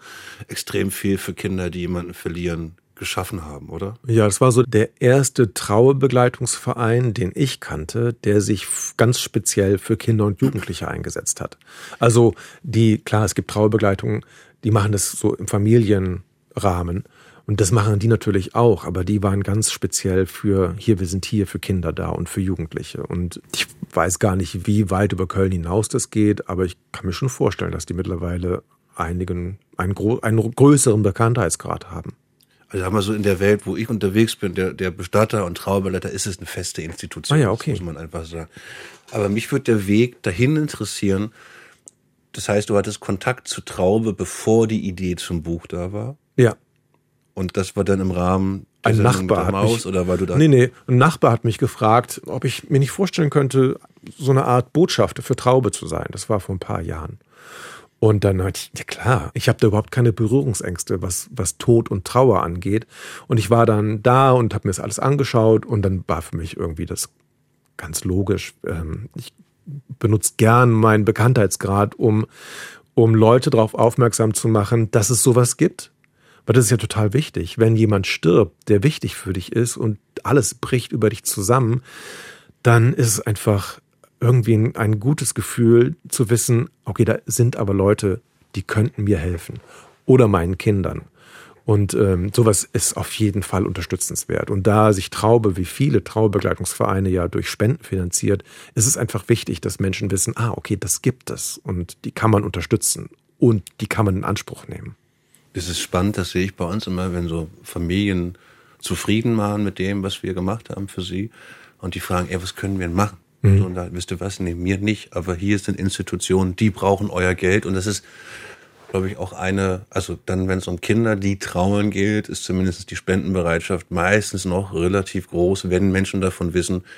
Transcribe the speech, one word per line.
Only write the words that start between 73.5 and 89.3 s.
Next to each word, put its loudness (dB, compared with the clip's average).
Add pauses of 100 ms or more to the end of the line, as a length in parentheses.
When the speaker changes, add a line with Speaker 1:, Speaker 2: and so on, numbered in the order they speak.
Speaker 2:
aufmerksam 2
zu -2
machen, 2
dass 2
es 0
sowas 4
gibt. -2 (520)
Weil 2
das 6
ist 0
ja 4
total 0
wichtig. -4
Wenn 4
jemand 2
stirbt, 2
der 4
wichtig -2
für -8
dich -8
ist -2
und -4 (240)
alles 2
bricht -2
über 2
dich -6
zusammen, 0 (800)
dann 6
ist 2
es 0
einfach -2 (400)
irgendwie 4
ein, 2
ein 0
gutes -2
Gefühl 4 (140)
zu 0
wissen, 2 (160)
okay, 0
da 0
sind 2
aber -2
Leute, 2 (340)
die -6
könnten -2
mir 2
helfen -6 (440)